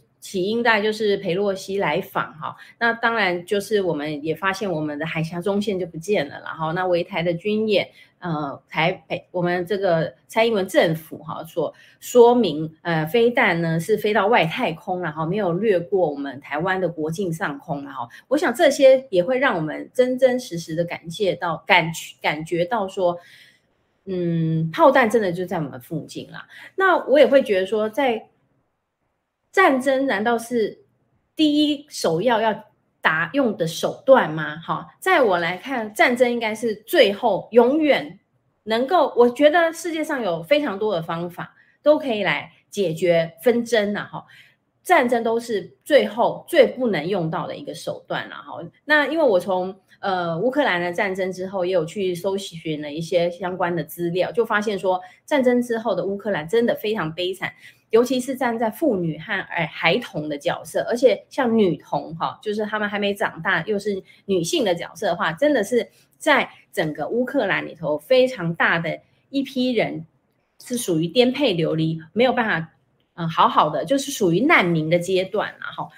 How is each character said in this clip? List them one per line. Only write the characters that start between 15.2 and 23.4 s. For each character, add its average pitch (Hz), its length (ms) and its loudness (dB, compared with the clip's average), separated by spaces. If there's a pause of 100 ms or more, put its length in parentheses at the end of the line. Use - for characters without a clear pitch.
没 180 100 -2
有 190 160 0
掠 190 260 2
过 170 320 0
我 143 60 -6
们 139 240 -8
台 143 180 -8
湾 185 220 -2
的 180 80 0
国 156 220 -6
境 175 220 -4
上 160 260 -6
空， 143 260 -8
然 139 80 -14
后 123 160 -10 (180)
我 262 100 0
想 311 160 0
这 320 180 4
些 262 400 6
也 175 120 4
会 175 160 0
让 262 160 2
我 170 60 -2
们 147 320 -6
真 254 260 2
真 247 220 4
实 175 180 -8
实 165 160 -8
的 170 100 0
感 165 240 -10
谢 170 280 -2
到， 170 300 -4
感， 170 260 4 (280)
感 160 240 -4
觉 170 200 -2
到 208 240 -4
说， 175 280 -2 (920)